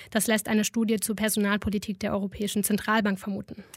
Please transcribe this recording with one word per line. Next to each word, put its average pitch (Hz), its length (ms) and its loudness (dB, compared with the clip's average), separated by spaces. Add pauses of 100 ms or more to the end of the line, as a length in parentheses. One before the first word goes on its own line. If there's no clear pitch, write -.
(120)
Das 214 160 2
lässt 220 200 2
eine 214 180 4
Studie 220 340 0
zur 208 160 -2
Personalpolitik 202 840 0
der 208 140 -2
Europäischen 202 500 -2
Zentralbank 208 540 2
vermuten. - 460 -8 (140)